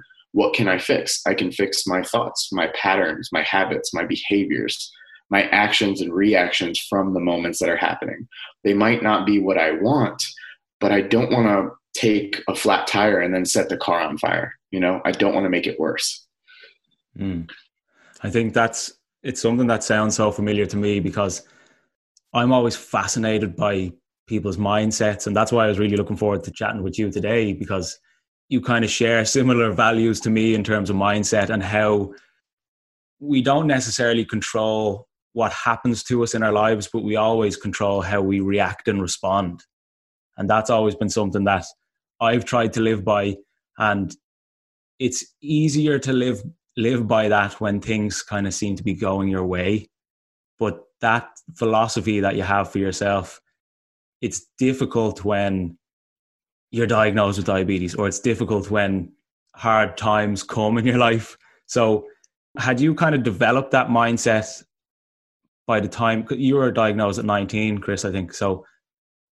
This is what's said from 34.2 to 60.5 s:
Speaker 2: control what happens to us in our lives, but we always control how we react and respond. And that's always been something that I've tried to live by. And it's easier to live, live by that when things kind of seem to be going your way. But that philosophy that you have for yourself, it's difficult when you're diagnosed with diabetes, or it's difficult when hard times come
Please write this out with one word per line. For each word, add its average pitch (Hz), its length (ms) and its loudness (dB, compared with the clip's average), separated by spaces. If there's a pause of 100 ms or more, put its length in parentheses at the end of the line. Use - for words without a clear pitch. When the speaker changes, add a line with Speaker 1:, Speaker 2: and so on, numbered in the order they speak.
Speaker 2:
control 110 840 -2 (240)
what 110 200 0
happens 117 520 -2
to 123 180 0
us 117 120 -2
in 113 80 -2
our 107 100 2
lives, 107 400 2
but 113 100 -4
we 107 140 -2
always 110 400 2
control 98 460 -2
how 98 180 -2
we 98 200 0
react 98 480 -2
and 101 120 0
respond. 92 640 -2 (720)
And 101 140 -2
that's 110 180 2
always 110 260 2
been 104 140 -4
something 101 360 -2
that 98 200 2 (560)
I've 117 240 2
tried 113 300 0
to 113 80 0
live 110 240 0
by. 101 300 0 (420)
And 101 360 -2 (840)
it's 123 240 -2 (160)
easier 151 580 2
to 135 140 -2
live, 123 280 0 (360)
live 117 320 0
by 110 180 2
that 101 340 0
when 101 200 -2
things 104 420 -4
kind 101 240 -4
of 92 80 -4
seem 101 220 -4
to 95 80 -10
be 98 100 -2
going 98 340 -2
your 92 160 -2
way. 92 440 -2 (720)
But 107 240 -4 (160)
that 117 260 2 (300)
philosophy 110 640 0
that 98 160 0
you 95 80 -2
have 98 260 0
for - 80 -4
yourself, 98 600 -2 (800)
it's - 260 -8 (100)
difficult 120 680 -2
when 98 540 -2 (920)
you're 117 140 0
diagnosed 107 520 2
with 95 80 -6
diabetes, 95 480 -2
or 101 140 -2
it's 95 100 -4
difficult 104 520 -2
when 98 420 -2 (420)
hard 110 420 2
times 104 460 0
come 110 360 -2